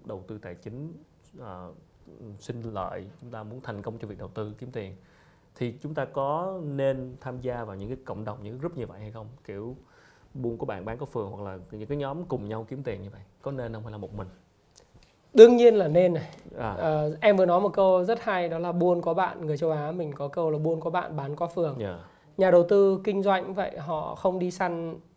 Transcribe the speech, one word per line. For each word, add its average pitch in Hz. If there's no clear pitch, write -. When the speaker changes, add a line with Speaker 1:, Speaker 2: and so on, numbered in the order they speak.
Speaker 1:
đầu 95
tư 107
tài 90
chính, 131
ờ, 90
sinh 120
lợi, 95
chúng 120
ta 110
muốn 110
thành 104
công 113
trong 107
việc 95
đầu 95
tư, 107
kiếm 123
tiền, 98
thì 120
chúng 156
ta 143
có 156
nên 135
tham 127
gia 120
vào 104
những 98
cái 127
cộng 104
đồng, 104
những 107
cái 131
group 139
như 117
vậy 95
hay 110
không? 110
Kiểu 110
buôn 120
có 135
bạn, 98
bán 113
có 143
phường, 101
hoặc 98
là 92
những 107
cái 147
nhóm 143
cùng 110
nhau 110
kiếm 131
tiền 101
như 98
vậy. -
Có 139
nên 120
không 110
hay 110
là 107
một 101
mình? 101
Speaker 2:
Đương 233
nhiên 240
là 185
nên 175
này. 151
Speaker 1:
À. 110
Speaker 2:
Ờ, 156
em 208
vừa 185
nói 175
một 202
câu 185
rất 226
hay, 180
đó 165
là 175
buôn 175
có 165
bạn, 180
người 151
châu 160
Á 151
mình 165
có 143
câu 160
là 151
buôn 160
có 165
bạn, 160
bán 143
có 170
phường. 165
Speaker 1:
Dạ. 92
Speaker 2:
Nhà 190
đầu 175
tư 196
kinh 196
doanh 190
cũng 190
vậy, -
họ 156
không 185
đi 180
săn 170